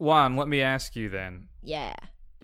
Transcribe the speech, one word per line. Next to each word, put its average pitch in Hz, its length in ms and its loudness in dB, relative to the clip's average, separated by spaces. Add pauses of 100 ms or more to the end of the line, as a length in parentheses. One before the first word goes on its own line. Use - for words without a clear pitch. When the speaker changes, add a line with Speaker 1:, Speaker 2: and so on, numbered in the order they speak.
Speaker 1:
Juan, 147 340 6
let 143 120 0
me 143 140 2
ask 131 340 0
you 110 140 -4
then. 92 380 -8 (140)
Speaker 2:
Yeah. 143 340 -8 (480)